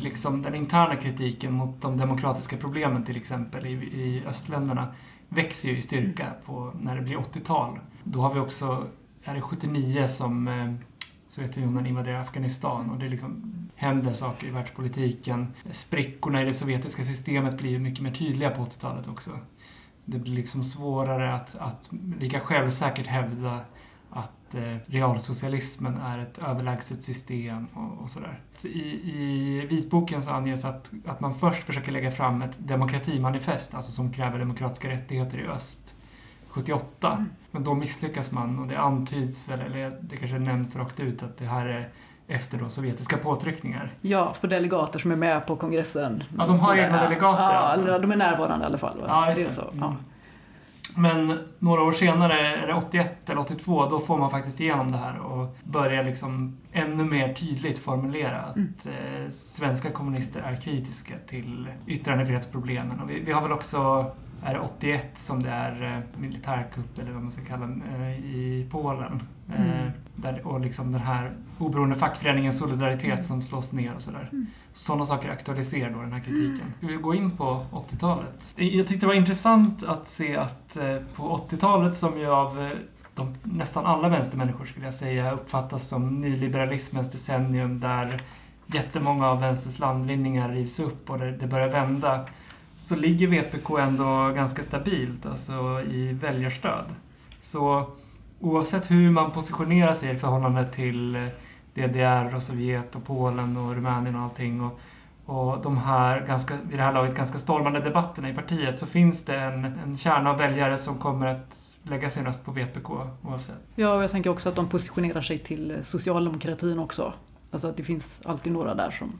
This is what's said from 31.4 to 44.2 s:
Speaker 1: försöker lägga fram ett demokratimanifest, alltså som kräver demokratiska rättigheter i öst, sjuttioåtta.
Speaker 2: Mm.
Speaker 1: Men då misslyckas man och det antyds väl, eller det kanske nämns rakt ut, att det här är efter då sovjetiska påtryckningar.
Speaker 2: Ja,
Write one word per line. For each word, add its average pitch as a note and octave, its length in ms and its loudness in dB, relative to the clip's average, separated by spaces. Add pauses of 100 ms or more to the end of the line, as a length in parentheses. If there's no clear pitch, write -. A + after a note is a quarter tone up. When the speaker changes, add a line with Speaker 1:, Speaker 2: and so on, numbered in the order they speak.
Speaker 1:
försöker C3+ 280 -6
lägga B2+ 180 -2
fram B2 320 0
ett - 160 -6
demokratimanifest, C3 1160 0
alltså C3 160 -8
som B2 220 -2
kräver B2 260 -2
demokratiska B2 500 -4
rättigheter B2+ 500 -4
i - 80 -6
öst, - 480 -8 (540)
sjuttioåtta. C#3+ 640 -2
Speaker 2:
Mm. G#3 160 0 (220)
Speaker 1:
Men C3+ 140 -4
då D3 100 2
misslyckas D3 580 -2
man B2 260 -2
och C3 80 -6
det C3+ 140 -4
antyds C3+ 680 0
väl, C3 120 -4
eller C3+ 400 -6
det - 160 -12
kanske C3 220 -4
nämns B2+ 380 0
rakt B2+ 240 -6
ut, B2 220 -4
att B2 160 -10
det B2+ 80 -8
här B2 200 -2
är A#2+ 220 -4 (400)
efter B2+ 300 -4
då A#2 100 -4
sovjetiska B2+ 480 -2
påtryckningar. C3 840 -4
Speaker 2:
Ja, F#3+ 400 2